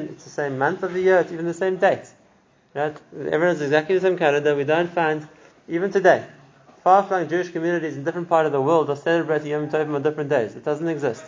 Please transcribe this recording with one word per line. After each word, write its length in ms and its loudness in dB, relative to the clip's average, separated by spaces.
it's 140 -18
the 60 -20
same 300 -4
month 240 0
of 100 -6
the 80 -2
year, 160 6
it's 140 0
even 160 -6
the 80 -2
same 220 -2
date. 300 2
Right? 200 -4
Everyone 440 0
has 80 -6
exactly 320 2
the 60 2
same 180 0
calendar. 360 2
We 100 -2
don't 260 0
find, 360 -2
even 240 -2
today, 360 4
far-flung 440 4
Jewish 220 -2
communities 480 -2
in 60 -10
different 260 -4
parts 160 4
of 60 0
the 100 0
world 300 2
are 40 -2
celebrating 520 0
Yom 240 -4
Tovim 240 -2
on 80 -4
different 260 -2
days. 260 0
It 80 -16
doesn't 240 -4
exist. 400 -4